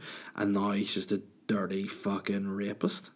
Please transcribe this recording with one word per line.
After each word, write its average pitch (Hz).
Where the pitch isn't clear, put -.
and 101
now 101
he's 101
just 95
a 98
dirty 98
fucking 98
rapist. 101